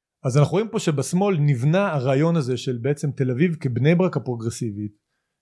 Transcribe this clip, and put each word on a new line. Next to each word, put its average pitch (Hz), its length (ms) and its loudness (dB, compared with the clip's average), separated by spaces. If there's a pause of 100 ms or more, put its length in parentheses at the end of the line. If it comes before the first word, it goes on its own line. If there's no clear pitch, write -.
(240)
אז 131 140 2
אנחנו 143 140 4
רואים 208 160 0
פה 220 100 -4
שבשמאל 175 600 0
נבנה 151 520 2
הרעיון 143 440 2
הזה 127 200 0
של 123 220 -6
בעצם 143 320 -2
תל 127 200 -2
אביב 156 300 0
כבני 131 340 2
ברק 175 220 0
הפרוגרסיבית, 113 800 -6 (460)